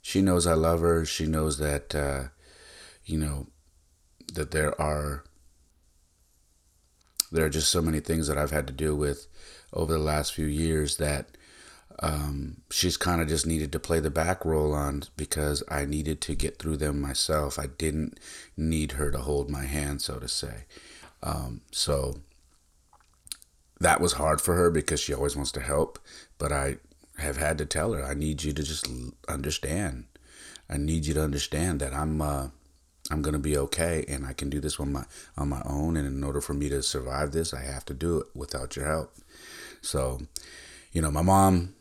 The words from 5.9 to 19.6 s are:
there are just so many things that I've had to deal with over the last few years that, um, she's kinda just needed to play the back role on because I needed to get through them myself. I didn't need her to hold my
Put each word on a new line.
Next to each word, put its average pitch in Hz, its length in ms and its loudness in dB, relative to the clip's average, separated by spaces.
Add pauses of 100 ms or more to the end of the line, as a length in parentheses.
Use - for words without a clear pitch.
there 80 120 4
are 76 60 2
just 76 200 0
so 87 120 2
many 80 180 2
things 80 280 0
that 73 100 0
I've 73 120 0
had 73 160 0
to 67 60 -8
deal 76 220 0
with 73 320 -2 (460)
over 80 200 0
the 80 60 2
last 76 360 0
few 78 120 -2
years 78 520 0
that, 73 380 -2 (640)
um, 73 680 -4
she's - 260 2
kinda 85 300 2
just 78 200 0
needed 78 260 0
to 80 80 -2
play 82 200 2
the 78 100 0
back 82 340 0
role 76 300 2
on 71 300 0 (120)
because 73 520 -2
I 71 160 0
needed 76 380 -2
to 80 120 -4
get - 240 -2
through 80 200 -2
them 73 220 0
myself. 71 580 0
I 71 80 -6
didn't 76 520 -2 (380)
need 78 360 0
her 71 200 0
to 67 60 0
hold 71 320 0
my 69 140 -4